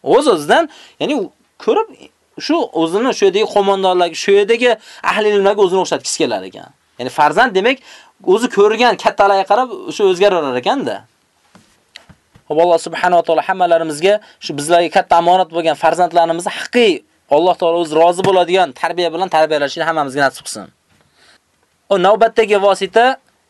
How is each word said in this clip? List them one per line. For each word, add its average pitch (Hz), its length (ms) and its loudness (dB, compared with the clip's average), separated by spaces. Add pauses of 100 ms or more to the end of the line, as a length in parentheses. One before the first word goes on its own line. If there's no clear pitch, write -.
O'z-o'zidan, 214 640 2 (300)
ya'ni 233 160 -4 (440)
ko'rib, 427 280 -2 (500)
shu 320 200 -4 (160)
o'zini 175 400 -2
shu - 120 -2
yerdagi 202 300 2
qo'mondonlarga, 190 680 0
shu 202 80 0
yerdagi 220 440 2 (280)
ahli 202 260 -2
ilmlarga 196 320 2
o'zini 185 200 2
o'xshatgisi - 360 -6
kelar 117 260 -4
ekan. 95 260 -18 (300)
Ya'ni 127 180 -8
farzand, 180 380 2
demak, 226 220 0 (440)
o'zi 220 280 0
ko'rgan 214 520 2
kattalarga 196 480 2
qarab 240 200 0 (120)
o'sha 160 220 -6
o'zgarar 175 580 0
ekanda. 185 340 -4 (1600)
Va 156 120 2
Alloh 175 160 4
subhanahu 175 400 -4
va - 40 -14
taolo 156 180 -2
hammalarimizga 170 720 0 (260)
shu - 180 -12
bizlarga 165 320 0
katta 175 300 0
omonat 175 320 2
bo'lgan 160 240 -2
farzandlarimizni 165 760 0
haqiqiy 226 420 0 (380)
Alloh 165 240 2
taolo 170 240 0
o'zi 156 160 -4
rozi 175 320 4
bo'ladigan 180 440 2
tarbiya 170 420 -4
bilan 180 160 -4
tarbiyalashni 156 540 -2
hammamizga 147 380 -4
nasib 135 240 -2
qilsin. 101 200 -14 (1200)
O 196 140 2
navbatdagi 214 580 2
vosita 196 440 2 (440)